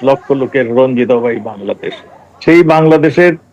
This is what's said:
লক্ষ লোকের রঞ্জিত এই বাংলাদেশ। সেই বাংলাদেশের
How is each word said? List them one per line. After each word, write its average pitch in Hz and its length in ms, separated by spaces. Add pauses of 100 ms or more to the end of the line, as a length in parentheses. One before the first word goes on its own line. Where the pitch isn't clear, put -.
লক্ষ 135 280
লোকের 131 440
রঞ্জিত 127 360
এই 117 280
বাংলাদেশ। 104 540 (480)
সেই 170 220
বাংলাদেশের 160 680 (200)